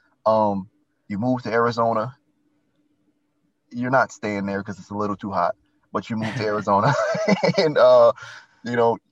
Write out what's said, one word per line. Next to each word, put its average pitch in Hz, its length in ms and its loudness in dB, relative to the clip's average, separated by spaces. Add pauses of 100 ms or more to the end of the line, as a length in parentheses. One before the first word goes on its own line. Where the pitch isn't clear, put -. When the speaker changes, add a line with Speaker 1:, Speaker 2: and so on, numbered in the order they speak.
(260)
Speaker 1:
Um, 104 420 0 (400)
you 101 100 -6
moved 123 260 -2
to 107 80 -6
Arizona. 117 640 0 (1600)
You're 123 200 -6
not 127 220 2
staying 101 340 -6
there 98 160 -4
'cause 101 160 -12
it's 92 120 -20
a 101 60 -10
little 104 200 -4
too 104 140 -10
hot, 87 240 -2 (380)
but 107 180 -6
you 113 60 -6
moved 110 220 -6
to 107 60 -2
Speaker 2:
<laughs> - 0 -
Speaker 1:
Arizona 104 480 0 (340)
<laughs> 196 320 0
and, 156 200 0
uh, 120 340 8 (520)
you 120 120 -4
know, 117 220 2 (140)